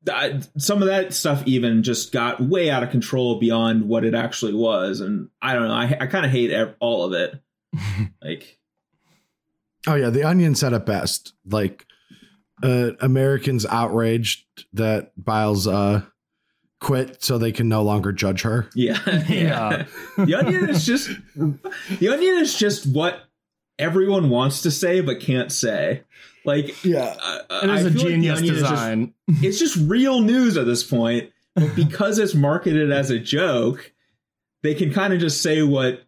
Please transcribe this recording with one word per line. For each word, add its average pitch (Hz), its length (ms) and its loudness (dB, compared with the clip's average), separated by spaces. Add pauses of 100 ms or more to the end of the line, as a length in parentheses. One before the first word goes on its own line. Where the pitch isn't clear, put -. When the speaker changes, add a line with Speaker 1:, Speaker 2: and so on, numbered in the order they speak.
Speaker 1:
I, 139 320 -4 (160)
some 196 260 0
of 190 60 4
that 190 240 0
stuff 143 340 -2
even 120 360 2
just 120 300 -2
got 120 280 -2
way 160 300 2
out 131 140 0
of 143 60 -6
control 120 500 0
beyond 113 480 2
what 113 160 0
it 113 100 2
actually 117 400 -4
was. 98 460 0
And 98 300 -6 (120)
I 131 120 0
don't 120 120 0
know, 110 80 -2
I, 120 260 0
I 131 60 -2
kinda 156 220 -2
hate 120 240 2
ev-, 110 260 -2
all 117 260 0
of 92 80 -2
it. 87 220 -2 (400)
Speaker 2:
<laughs> 98 480 -6
Speaker 1:
Like, - 360 -12 (1300)
Speaker 3:
Oh, 156 80 2
yeah, 127 160 2
The 135 140 2
Onion 165 300 4
said 127 180 0
it 113 140 0
best. - 460 -4 (120)
Like, 101 420 -4 (760)
uh, 123 280 2 (100)
Americans 131 680 2
outraged 113 800 0 (260)
that 110 440 -2
Biles, 107 520 0
uh, 101 340 2 (760)
quit 131 440 -2
so 123 140 0
they 113 140 0
can 113 160 0
no 110 140 2
longer 104 300 0
judge 95 300 -2
her. 113 320 0
Speaker 1:
Yeah. 123 300 0
<laughs> 185 240 0
Speaker 2:
Yeah. 147 580 0 (320)
Speaker 1:
The 175 160 4
Onion 359 340 2
is 165 160 0
just, 262 240 0 (260)
The 175 720 -4
Onion 349 300 2
is 302 180 0
just 208 300 0
what 156 340 -2 (580)
everyone 180 520 2
wants 131 320 0
to 170 80 0
say 180 300 0
but 139 200 -4
can't - 320 -2
say. 104 500 -2 (420)
Like, 143 400 -2
Speaker 3:
Yeah. 180 360 0
Speaker 1:
I, 85 200 -8 (100)
I, - 140 -4
Speaker 2:
It 196 60 2
is - 0 -
Speaker 1:
I 208 40 0
Speaker 2:
a - 20 2
Speaker 1:
feel 185 80 2
like 170 80 2
The 156 60 2 (120)
Speaker 2:
genius 165 280 2
Speaker 1:
Onion 165 160 0
is 156 60 0
just, 135 120 0
Speaker 2:
design. 113 420 -2 (140)
Speaker 1:
it's 185 300 2
just 320 180 0 (120)
real 254 320 2
news 233 360 4
at 127 100 0
this 120 160 0
point, 117 480 -2 (240)
but 151 200 2
Speaker 2:
<laughs> - 20 -2
Speaker 1:
because 202 420 0
it's 196 160 0
marketed 151 560 2
as 139 200 0
a 117 80 0
joke, 131 760 -2 (720)
they 151 120 0
can 147 180 0
kinda 196 260 0
just 165 240 0
say 156 200 2
what 131 460 0